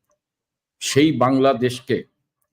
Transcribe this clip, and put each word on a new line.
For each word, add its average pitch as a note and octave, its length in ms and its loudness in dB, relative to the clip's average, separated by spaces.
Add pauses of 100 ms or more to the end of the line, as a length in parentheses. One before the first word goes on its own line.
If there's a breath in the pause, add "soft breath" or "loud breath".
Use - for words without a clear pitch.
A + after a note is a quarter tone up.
(800)
সেই D3 380 0
বাংলাদেশকে B2+ 840 0 (500)